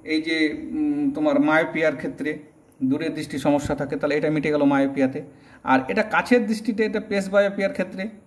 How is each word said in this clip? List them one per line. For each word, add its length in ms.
এই 180
যে, 480
উম, 440
তোমার 260
মায়োপিয়ার 560
ক্ষেত্রে 420
দূরের 320
দৃষ্টি 240
সমস্যা 360
থাকে, 220
তাহলে 180
এটা 160
মিটে 200
গেল 140
মায়োপিয়াতে। 580
আর 240
এটা 140
কাছের 440
দৃষ্টিতে, 380
এটা 160
পেস 300
বায়োপিয়ার 420
ক্ষেত্রে 360